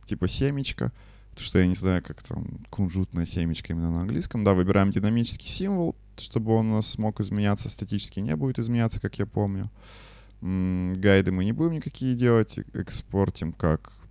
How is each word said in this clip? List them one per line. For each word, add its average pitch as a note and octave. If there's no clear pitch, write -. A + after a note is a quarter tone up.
типа F2+
семечко, C#3
что -
я F#2
не F2+
знаю, F#2
как -
там -
кунжутная F2+
семечка E2
именно E2
на E2+
английском. G#2+
Да, G2+
выбираем G2
динамический G#2+
символ, F#3
чтобы A2+
он A2
у G#2+
нас G#2+
мог A2
изменяться, G#2
статически -
не A#2
будет C#3
изменяться, A#2
как -
я G2+
помню. G2
М, F#2
гайды G2
мы F#2
не G#2+
будем E3
никакие C3+
делать, A#2
э-, -
экспортим -
как, -